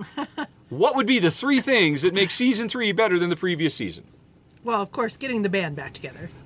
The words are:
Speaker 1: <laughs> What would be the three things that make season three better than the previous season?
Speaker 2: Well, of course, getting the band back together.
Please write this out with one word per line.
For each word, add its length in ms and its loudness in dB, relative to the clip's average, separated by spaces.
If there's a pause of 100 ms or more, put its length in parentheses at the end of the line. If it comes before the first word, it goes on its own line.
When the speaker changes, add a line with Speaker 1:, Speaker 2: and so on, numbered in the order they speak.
(160)
Speaker 1:
<laughs> 60 -6 (500)
What 240 2
would 100 2
be 140 4
the 120 4
three 280 0
things 440 2
that 100 2
make 180 0
season 380 2
three 240 -2
better 260 2
than 100 0
the 60 0
previous 400 0
season? 300 -6 (580)
Speaker 2:
Well, 180 -2
of 120 -8
course, 240 -4
getting 240 -4
the 80 0
band 260 -2
back 160 -10
together. 380 -14 (160)